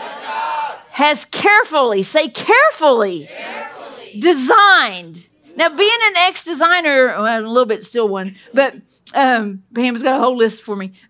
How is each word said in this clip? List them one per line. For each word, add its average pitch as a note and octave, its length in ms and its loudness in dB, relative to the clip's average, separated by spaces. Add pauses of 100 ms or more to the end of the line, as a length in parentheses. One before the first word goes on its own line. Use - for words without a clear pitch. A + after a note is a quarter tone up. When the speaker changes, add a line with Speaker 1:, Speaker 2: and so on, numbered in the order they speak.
(240)
Speaker 1:
God. - 540 -8 (140)
Speaker 2:
"has D4 340 0
carefully," D4 800 2
say, D4+ 260 0
"carefully," C4+ 1000 2
Speaker 1:
Carefully. - 880 -16
Speaker 2:
"designed" C4 1040 2 (300)
now, D#4+ 200 0
being G#4+ 280 2
an G4+ 140 0
ex-designer, E4 920 2 (120)
well, A3 260 -2
a - 20 -10
little A#3+ 180 2
bit G#3+ 180 -4
still A#3 240 -2
one, F#3+ 280 -6 (180)
but, C4 220 0 (380)
um, A3 500 -2 (100)
Pam's A#3 300 -4
got C4 120 2
a C#4+ 40 -2
whole B3+ 160 0
list A3+ 280 -2
for G#3 120 -10
me. F#3+ 180 -10 (160)